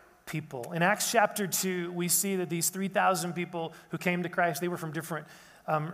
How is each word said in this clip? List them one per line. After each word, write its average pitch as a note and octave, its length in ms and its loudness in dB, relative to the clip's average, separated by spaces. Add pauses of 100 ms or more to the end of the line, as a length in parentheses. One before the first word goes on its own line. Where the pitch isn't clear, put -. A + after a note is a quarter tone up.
(260)
people. D3+ 460 -6
In E3+ 100 0
Acts G#3 300 2
chapter G#3+ 360 4
two, F3+ 440 -2
we F3 160 0
see G3 300 2
that F3 120 0
these E3+ 200 0
three G3 180 -2
thousand F#3 460 2
people E3+ 400 -4 (160)
who E3 80 -4
came F3 260 0
to E3+ 60 -4
Christ, E3+ 320 2
they F3 80 0
were F3 80 -2
from D#3+ 160 -8
different, D#3+ 340 -6 (400)
um, D#3 260 0